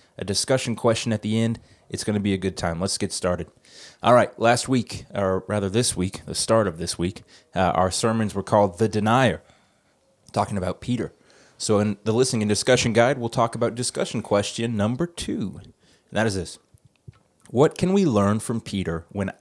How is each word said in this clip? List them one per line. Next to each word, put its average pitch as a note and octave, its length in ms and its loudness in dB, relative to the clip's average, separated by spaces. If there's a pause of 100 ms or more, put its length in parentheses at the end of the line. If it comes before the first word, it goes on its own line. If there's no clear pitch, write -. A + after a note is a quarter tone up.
(180)
a - 80 -8
discussion A2 500 0
question A2+ 380 0
at G#2+ 80 -2
the A2 180 0
end. A2+ 200 0 (300)
It's - 140 -8
gonna G#2 160 0
be G2 140 2
a F#2+ 40 0
good F#2 200 -2
time. E2+ 220 -2
Let's F#2+ 200 -4
get G2+ 140 -4
started. F2+ 340 -4 (540)
All A#2 120 6
right, A#2 260 4
last A#2 300 2
week, A#2 440 -2
or F#2+ 340 0
rather G2+ 220 -2
this A#2 280 0
week, F#2 280 -4
the F#2+ 100 -8
start A2 320 2
of D#2+ 100 -6
this E2+ 220 -6
week, F2 240 -4 (320)
uh, F2+ 40 0
our F#2 320 2
sermons A2+ 440 -2
were G2 80 -4
called G#2 340 2
The A2 100 2
Denier, A2 540 2 (920)
talking G#2+ 260 -2
about F2+ 240 -4
Peter. A2+ 300 -4 (460)
So G#2 220 2
in G#2 260 0
the A2+ 80 0
listening B2 300 2
and G#2 60 0
discussion A#2+ 440 2
guide, A#2+ 240 4
we'll A#2 120 -6
talk A#2 260 0
about A2+ 200 -2
discussion - 460 -4
question A2 560 0
number A#2+ 300 0
two. - 560 -8
And - 100 -20 (380)
that A2 160 0
is G2 80 -2
this. E2+ 240 -6 (920)
What C#3+ 280 4
can F3+ 140 0
we G3 140 4
learn G#2 340 4
from A#2 220 -4
Peter E2+ 500 -4
when G2 300 -6